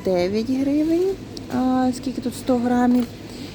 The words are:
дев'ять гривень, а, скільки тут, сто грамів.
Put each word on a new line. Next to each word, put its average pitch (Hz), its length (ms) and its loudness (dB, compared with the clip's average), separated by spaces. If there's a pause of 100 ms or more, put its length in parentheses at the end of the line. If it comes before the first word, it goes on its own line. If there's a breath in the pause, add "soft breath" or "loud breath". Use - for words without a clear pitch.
дев'ять 190 460 0
гривень, 302 580 2 (480)
а, 254 400 2
скільки 247 240 -6
тут, 247 140 -4
сто - 220 0
грамів. 247 500 4 (480 loud breath)